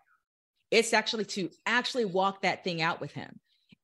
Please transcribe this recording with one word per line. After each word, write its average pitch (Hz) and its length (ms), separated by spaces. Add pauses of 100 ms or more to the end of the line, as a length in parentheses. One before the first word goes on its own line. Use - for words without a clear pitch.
(720)
It's 226 220
actually 214 320
to 180 240 (160)
actually 233 400
walk 190 360
that 175 220
thing 170 180
out 165 200
with 147 120
him. - 260 (440)